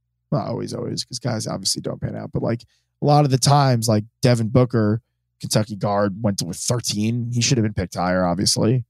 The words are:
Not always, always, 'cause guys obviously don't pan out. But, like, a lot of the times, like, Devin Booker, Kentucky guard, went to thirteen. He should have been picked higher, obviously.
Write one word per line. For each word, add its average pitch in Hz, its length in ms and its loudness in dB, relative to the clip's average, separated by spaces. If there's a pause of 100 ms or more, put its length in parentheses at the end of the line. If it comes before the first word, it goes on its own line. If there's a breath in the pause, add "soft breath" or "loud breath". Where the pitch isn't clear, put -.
(320)
Not 107 160 -2
always, 104 260 -6
always, 107 300 -6
'cause - 160 -12
guys 113 280 -4
obviously - 340 -4
don't - 180 -8
pan - 160 -6
out. 107 160 -10
But, 131 100 -4
like, 117 220 -2 (380)
a - 40 -2
lot 147 200 6
of 131 60 0
the 131 60 4
times, 135 500 4
like, 107 180 2 (160)
Devin 117 280 4
Booker, 117 520 2 (400)
Kentucky 110 340 -2
guard, 101 480 0
went 101 160 0
to 87 140 -6
thirteen. 117 800 -2
He 120 80 0
should 120 160 2
have 110 60 2
been 107 100 -2
picked 95 220 -6
higher, 92 300 2
obviously. 107 640 0